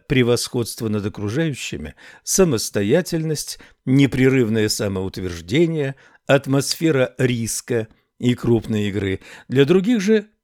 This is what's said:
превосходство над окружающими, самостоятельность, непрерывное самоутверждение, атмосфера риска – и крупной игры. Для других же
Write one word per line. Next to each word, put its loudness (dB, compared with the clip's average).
превосходство 0
над -2
окружающими, -6
самостоятельность, 0
непрерывное 4
самоутверждение, -2
атмосфера 0
риска – -2
и 2
крупной 0
игры. -2
Для 2
других 2
же 2